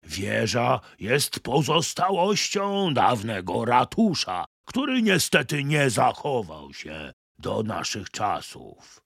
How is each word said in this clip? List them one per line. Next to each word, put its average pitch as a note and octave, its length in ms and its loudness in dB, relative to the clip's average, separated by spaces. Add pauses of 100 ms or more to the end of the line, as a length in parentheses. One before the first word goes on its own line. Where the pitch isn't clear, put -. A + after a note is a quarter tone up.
Wieża A2+ 760 0 (200)
jest B2+ 400 0
pozostałością F3+ 1500 0
dawnego A2 720 0
ratusza, B2 800 2 (200)
który C4 360 0
niestety D#3+ 640 4
nie C#3+ 260 4
zachował G#2 840 -2
się D2+ 400 -12 (260)
do G#2 240 -4
naszych G2+ 480 -6
czasów. - 920 -6